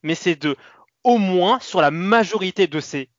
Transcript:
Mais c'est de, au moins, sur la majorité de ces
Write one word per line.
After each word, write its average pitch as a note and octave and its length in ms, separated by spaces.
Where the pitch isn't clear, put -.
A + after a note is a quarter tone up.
Mais D#3 120
c'est E3 260
de, C#3+ 160
au A#3+ 140
moins, F#3+ 420
sur - 220
la D3 80
majorité G3 760
de D3+ 140
ces C#3 380